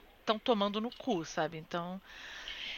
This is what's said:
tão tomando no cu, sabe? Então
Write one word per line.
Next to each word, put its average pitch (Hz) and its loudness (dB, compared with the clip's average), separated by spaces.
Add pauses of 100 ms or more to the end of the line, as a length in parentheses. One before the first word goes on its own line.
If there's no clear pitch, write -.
(260)
tão 220 4
tomando 208 4
no 233 -4
cu, 190 2
sabe? 160 0
Então 175 -4 (800)